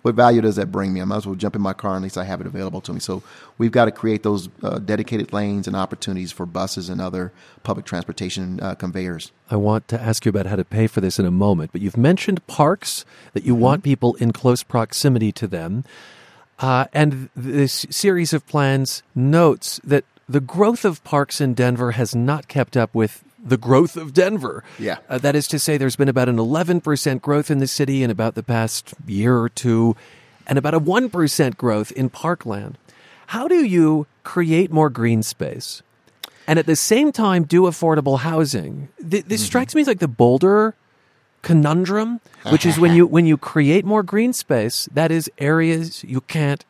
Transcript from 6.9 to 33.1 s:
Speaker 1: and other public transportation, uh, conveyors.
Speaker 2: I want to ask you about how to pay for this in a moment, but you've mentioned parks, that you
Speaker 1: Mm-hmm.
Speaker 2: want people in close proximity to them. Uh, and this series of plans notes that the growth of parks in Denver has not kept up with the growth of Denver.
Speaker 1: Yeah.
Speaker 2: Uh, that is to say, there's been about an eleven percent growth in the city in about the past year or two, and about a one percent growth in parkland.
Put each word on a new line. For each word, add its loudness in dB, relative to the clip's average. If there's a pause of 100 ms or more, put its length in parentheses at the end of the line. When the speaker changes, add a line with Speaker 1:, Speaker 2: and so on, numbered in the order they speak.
Speaker 1:
and -6
other -8 (300)
public -6
transportation, -8
uh, -8
conveyors. -8 (180)
Speaker 2:
I -2
want 0
to -6
ask -2
you 2
about -2
how -4
to -2
pay 0
for -2
this -2
in 2
a 0
moment, 0
but -8
you've -4
mentioned 2
parks, -2 (260)
that -6
you 2
Speaker 1:
Mm-hmm. 2
Speaker 2:
want 4
people 2
in 0
close 2
proximity 0
to -8
them. -6 (760)
Uh, 0
and 0
this -2
series 0
of -4
plans 0 (120)
notes 2
that 2 (240)
the 2
growth 0
of 0
parks -2
in 0
Denver 0
has -2
not -2
kept -2
up 0
with -2 (220)
the 0
growth 4
of -12
Denver. 0 (140)
Speaker 1:
Yeah. -6 (100)
Speaker 2:
Uh, -6
that 0
is 0
to -4
say, 0
there's -2
been 2
about 0
an 2
eleven 0
percent -2
growth -2
in 2
the 0
city -2
in 0
about -2
the -8
past -4 (120)
year 2
or 0
two, 2 (500)
and 0
about 0
a 2
one 0
percent 0
growth -2
in -2
parkland. -8 (480)